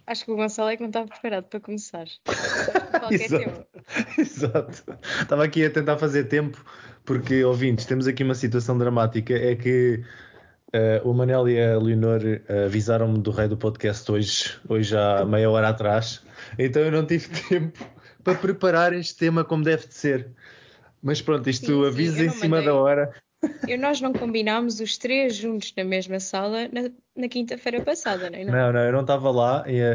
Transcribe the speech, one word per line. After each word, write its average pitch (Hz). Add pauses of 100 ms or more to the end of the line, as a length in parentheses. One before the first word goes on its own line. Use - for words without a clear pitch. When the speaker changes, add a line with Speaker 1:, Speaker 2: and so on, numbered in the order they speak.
Speaker 1:
Acho -
que -
o 220
Gonçalo 214
é 226
que 233
não 233
está 226
preparado 208
para 208
começar. 208 (200)
Speaker 2:
<laughs> -
Speaker 1:
Qualquer 226
Speaker 2:
Exato. 165
Speaker 1:
tema. - (240)
Speaker 2:
<laughs> -
Exato. 147 (380)
Estava 147
aqui 156
a 151
tentar 147
fazer 147
tempo, 147 (400)
porque, 131
ouvintes, 123
temos 131
aqui 131
uma 131
situação 120
dramática. 120
É 123
que, 123 (680)
eh, 110
o 123
Manel 127
e 120
a 113
Leonor, 113
eh, 101
avisaram-me 110
do 104
Raio 107
do 107
Podcast 107
hoje, 104 (100)
hoje 110
há 101
meia 107
hora 110
atrás. 110 (360)
Então 131
eu 160
não 156
tive 156
<laughs> 160
tempo 160 (460)
para 185
preparar 180
este 175
tema 165
como 160
deve 160
de -
ser. 131 (720)
Mas 143
pronto, 139
isto 127
Speaker 1:
Sim, 143
sim, 139
Speaker 2:
avisa 151
Speaker 1:
eu 160
Speaker 2:
em 165
Speaker 1:
não 156
Speaker 2:
cima 160
Speaker 1:
mandei. 151
Speaker 2:
da -
hora. 139 (520)
Speaker 1:
Eu, 247
nós 277
não 262
combinámos 226
os 214
três 254
juntos 214
na 190
mesma 185
sala 214
na, 247 (260)
na 247
quinta-feira 240
passada, 185
não 175
é? 185
Speaker 2:
Não, 127
não, 120
eu 120
não 131
estava 135
lá 123
e, 127 (160)